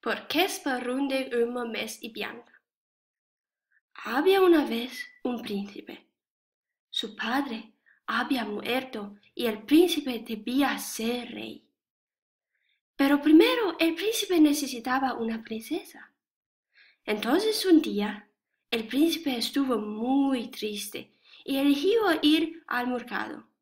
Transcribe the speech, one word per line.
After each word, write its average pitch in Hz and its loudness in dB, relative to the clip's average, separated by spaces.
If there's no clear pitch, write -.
por 226 -6
Caspar 269 -2
Runde, 262 -2
Ömer, 240 -2
Mess 220 -8
y 220 -12
Bianca. - -12
Había 330 2
una 330 8
vez 233 -6
un 247 -4
príncipe. - -10
Su 208 -8
padre 233 -4
había 247 -2
muerto 208 -6
y 240 -4
el 208 -2
príncipe 285 4
debía 254 -2
ser 233 -6
rey. 214 -12
Pero 285 2
primero 370 6
el 330 2
príncipe 381 0
necesitaba 262 2
una 226 -4
princesa. - -10
Entonces 311 0
un 330 6
día 202 -6
el 226 -4
príncipe 285 0
estuvo 254 -2
muy 247 0
triste - -10
y 269 -2
eligió 285 4
ir 320 2
al 247 -4
mercado. 233 -8